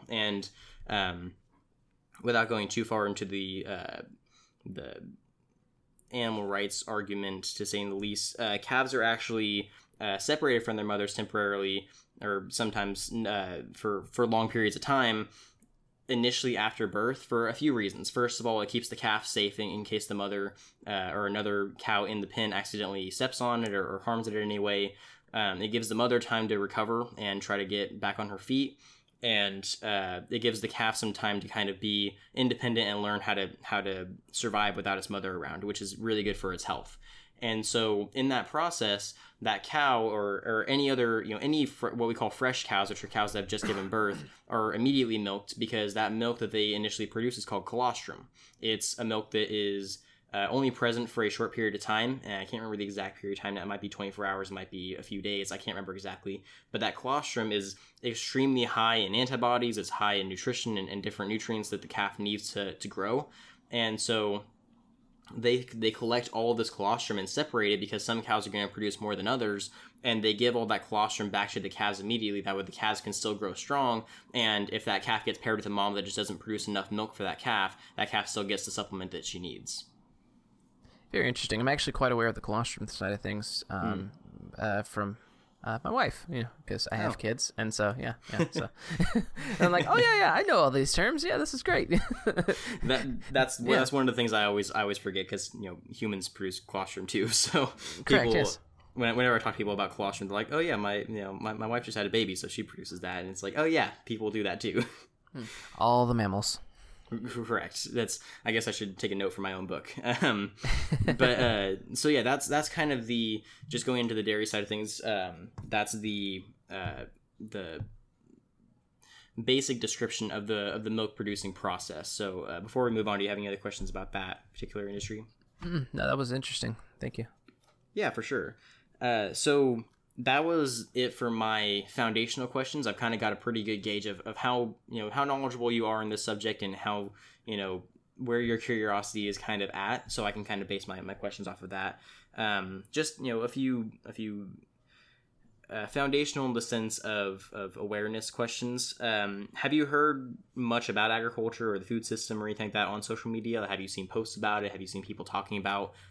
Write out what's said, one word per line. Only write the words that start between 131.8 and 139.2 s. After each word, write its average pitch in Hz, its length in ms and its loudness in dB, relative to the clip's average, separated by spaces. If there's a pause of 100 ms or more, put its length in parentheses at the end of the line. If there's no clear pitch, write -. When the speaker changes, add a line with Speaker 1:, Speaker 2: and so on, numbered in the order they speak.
Speaker 1:
foundational 117 600 0
questions. 131 380 -2
I've 104 140 -2
kinda 113 180 0
got 123 160 2
a 98 40 -4
pretty 113 260 -2
good 104 180 -2
gauge 104 240 -2
of, 101 160 -6
of 110 160 -8
how, 123 380 0 (140)
you 113 120 -6
know, 107 80 -4
how 135 140 0
knowledgeable 127 480 0
you 113 140 2
are 110 160 2
in 107 80 -4
this 107 140 -2
subject 107 380 -2
and 98 140 -4
how, 104 360 -4 (340)
you 107 120 -4
know, 95 260 -2 (340)
where 120 240 0
your 117 160 2
curiosity 107 680 0